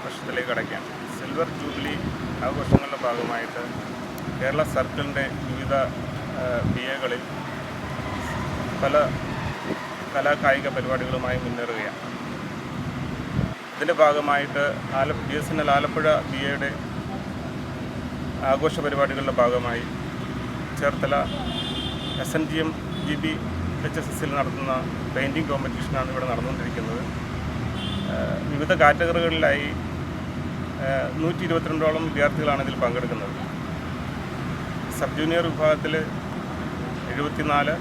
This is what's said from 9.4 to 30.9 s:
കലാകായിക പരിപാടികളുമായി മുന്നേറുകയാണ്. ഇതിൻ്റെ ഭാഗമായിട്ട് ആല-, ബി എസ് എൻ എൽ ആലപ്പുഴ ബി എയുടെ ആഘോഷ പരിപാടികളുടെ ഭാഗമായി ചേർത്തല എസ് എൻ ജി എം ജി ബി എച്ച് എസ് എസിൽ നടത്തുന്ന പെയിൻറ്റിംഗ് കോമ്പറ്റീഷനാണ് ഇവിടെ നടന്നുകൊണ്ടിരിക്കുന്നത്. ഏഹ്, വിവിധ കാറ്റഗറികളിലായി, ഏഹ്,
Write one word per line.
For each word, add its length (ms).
കലാകായിക 640
പരിപാടികളുമായി 680
മുന്നേറുകയാണ്. 580
ഇതിൻ്റെ 280
ഭാഗമായിട്ട് 600
ആല-, 260
ബി 140
എസ് 140
എൻ 100
എൽ 100
ആലപ്പുഴ 320
ബി 160
എയുടെ 240
ആഘോഷ 340
പരിപാടികളുടെ 560
ഭാഗമായി 420
ചേർത്തല 340
എസ് 140
എൻ 140
ജി 120
എം 60
ജി 200
ബി 100
എച്ച് 140
എസ് 120
എസിൽ 240
നടത്തുന്ന 360
പെയിൻറ്റിംഗ് 340
കോമ്പറ്റീഷനാണ് 640
ഇവിടെ 160
നടന്നുകൊണ്ടിരിക്കുന്നത്. 720
ഏഹ്, 240
വിവിധ 200
കാറ്റഗറികളിലായി, 840
ഏഹ്, 220